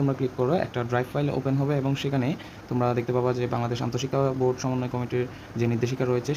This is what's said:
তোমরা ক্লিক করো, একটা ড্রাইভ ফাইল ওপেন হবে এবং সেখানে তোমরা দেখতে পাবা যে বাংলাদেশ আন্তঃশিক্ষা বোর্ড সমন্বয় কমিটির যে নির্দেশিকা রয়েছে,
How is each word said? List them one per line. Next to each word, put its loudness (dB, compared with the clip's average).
তোমরা 4
ক্লিক -2
করো, 4
একটা -4
ড্রাইভ 2
ফাইল 0
ওপেন 0
হবে 2
এবং 0
সেখানে 0
তোমরা 2
দেখতে -2
পাবা 2
যে 0
বাংলাদেশ 0
আন্তঃশিক্ষা 0
বোর্ড 2
সমন্বয় -2
কমিটির -2
যে 4
নির্দেশিকা 0
রয়েছে, 0